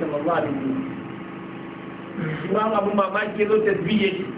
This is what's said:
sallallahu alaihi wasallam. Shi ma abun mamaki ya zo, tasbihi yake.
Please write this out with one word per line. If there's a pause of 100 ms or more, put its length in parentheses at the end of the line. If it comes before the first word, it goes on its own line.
sallallahu
alaihi
wasallam. (1600)
Shi
ma
abun
mamaki
ya
zo,
tasbihi
yake. (120)